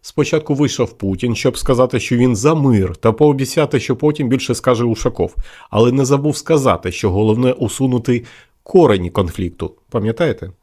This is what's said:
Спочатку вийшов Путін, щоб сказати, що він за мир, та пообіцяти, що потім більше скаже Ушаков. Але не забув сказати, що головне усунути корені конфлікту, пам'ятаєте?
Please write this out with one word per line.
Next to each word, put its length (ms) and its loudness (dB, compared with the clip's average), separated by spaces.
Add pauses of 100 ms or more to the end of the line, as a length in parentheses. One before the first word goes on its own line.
Спочатку 520 -2
вийшов 400 -2
Путін, 420 -4
щоб 220 -2
сказати, 420 0
що 180 -2
він 180 4
за 200 2
мир, 400 2
та 160 0
пообіцяти, 680 0
що 160 -4
потім 340 -2
більше 260 -2
скаже 280 0
Ушаков. 520 -2 (340)
Але 220 4
не 140 2
забув 320 0
сказати, 540 0
що 200 -2
головне 400 2
усунути 720 -2 (400)
корені 460 4
конфлікту, 680 -4 (140)
пам'ятаєте? 600 -4 (100)